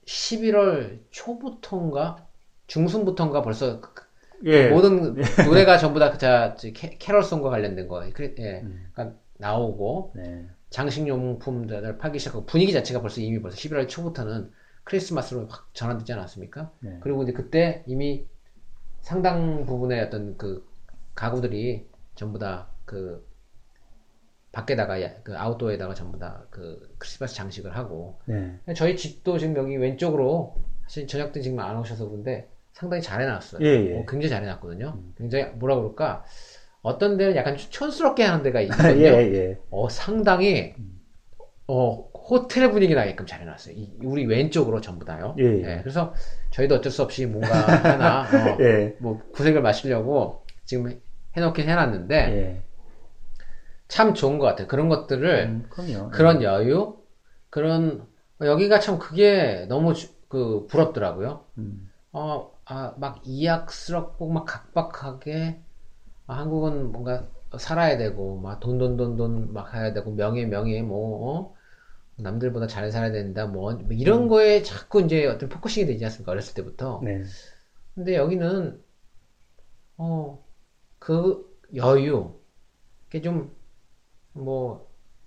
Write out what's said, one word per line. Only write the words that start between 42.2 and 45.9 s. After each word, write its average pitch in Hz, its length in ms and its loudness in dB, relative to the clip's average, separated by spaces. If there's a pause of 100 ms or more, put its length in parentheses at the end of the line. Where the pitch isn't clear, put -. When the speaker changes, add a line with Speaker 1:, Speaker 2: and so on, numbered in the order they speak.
Speaker 1:
분위기 190 220 6
나게끔 104 320 0
잘 - 160 -14
해놨어요. 82 340 -16
이, 104 160 -12 (120)
우리 135 220 -2
왼쪽으로 120 540 2
전부 87 260 -12
다요. 85 320 -8
Speaker 2:
예, 131 60 4
예. 104 180 6
Speaker 1:
예, 87 200 -4
그래서 160 300 -2 (380)